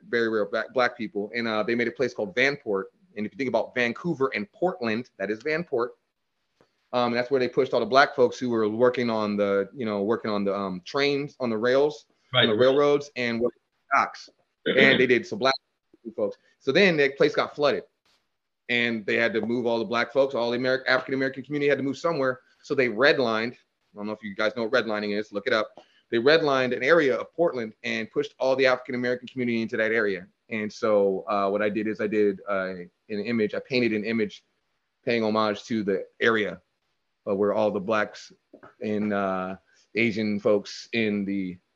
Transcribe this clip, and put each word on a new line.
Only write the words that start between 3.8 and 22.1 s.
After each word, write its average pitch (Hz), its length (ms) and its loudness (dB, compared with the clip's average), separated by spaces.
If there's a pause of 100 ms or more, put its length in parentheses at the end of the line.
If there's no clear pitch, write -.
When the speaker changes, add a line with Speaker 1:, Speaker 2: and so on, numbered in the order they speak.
Speaker 1:
and 104 180 -6
Portland, 120 560 -4 (100)
that 101 120 -4
is 110 120 -6
Vanport. 151 460 -2 (1080)
Um, 120 180 0
that's 123 180 -2
where 135 100 2
they 123 80 2
pushed 131 260 0
all 120 60 2
the 117 60 -2
black 135 300 4
folks 123 220 4
who 127 100 -4
were 110 200 2
working 120 420 2
on 107 260 0
the, 98 380 0
you 120 100 -8
know, 104 180 -2
working 110 280 -2
on 104 140 -2
the, 98 120 0
um, 92 300 -6
trains, 143 540 -2
on 123 100 -2
the 110 80 -2
rails, 135 480 0 (260)
Speaker 2:
Right. 123 160 4
Speaker 1:
on - 0 -
the 110 80 2
railroads, 143 600 4
and 117 240 -2
working 120 200 -4
on - 400 -2
the 107 40 4
docks. - 260 -10 (360)
Speaker 2:
<clears throat> 127 120 2
Speaker 1:
And 135 200 6
they 127 80 4
did 120 200 2
some 107 120 -8
black 131 160 2 (640)
folks. 104 220 -4 (220)
So 135 120 -2
then 180 240 4
the 139 140 4
place 147 240 2
got 120 200 -2
flooded, 113 280 0 (880)
and 120 340 0
they 113 120 0
had 117 180 2
to 113 80 0
move 117 240 -2
all 117 120 0
the 113 60 -2
black 117 280 -2
folks, 139 220 2
all 120 160 -2
the 120 80 -2
Ameri-, 131 300 0
African-American 131 540 -2
community 143 260 -2
had 143 100 4
to 127 60 -4
move 135 140 -4
somewhere. 131 420 -2 (220)